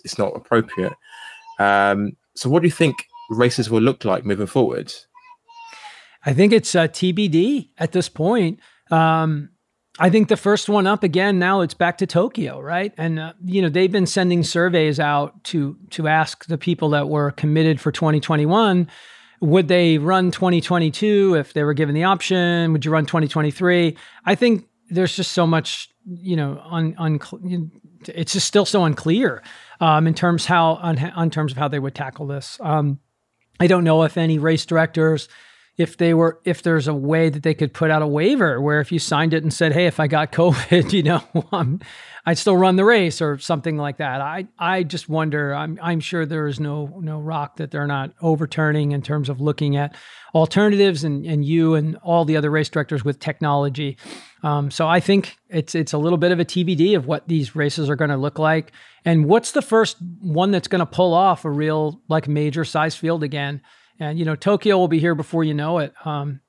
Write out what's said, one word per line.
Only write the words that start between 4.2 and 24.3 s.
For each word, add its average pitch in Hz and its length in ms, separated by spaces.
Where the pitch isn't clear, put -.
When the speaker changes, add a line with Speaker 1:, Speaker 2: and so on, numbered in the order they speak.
Speaker 1:
moving 101 220
forward? - 460
Speaker 2:
I 143 80
think 190 200
it's, 220 240
uh, 165 100
T 180 240
B 196 160
D 190 520
at 165 120
this 180 180
point. 190 520
Um, 160 560
I 175 120
think 214 180
the 214 80
first 202 320
one 208 180
up 202 160
again, 185 380
now 190 200
it's 170 140
back 175 240
to 190 80
Tokyo, 156 540
right? 175 360
And, 160 220
uh, 160 140
you 185 180
know, 175 60
they've 180 220
been 190 160
sending 175 380
surveys 165 560
out 147 440
to, 151 320
to 156 160
ask 156 400
the 165 120
people 160 320
that 147 180
were 147 240
committed 156 480
for 156 100
twenty 151 300
twenty-one, 175 680
would 170 280
they 175 300
run 180 320
twenty 175 300
twenty-two 190 760
if 147 180
they 151 100
were 147 120
given 147 200
the 160 100
option? 175 680
Would 151 120
you 156 60
run 156 140
twenty 156 240
twenty-three? 165 680
I 190 100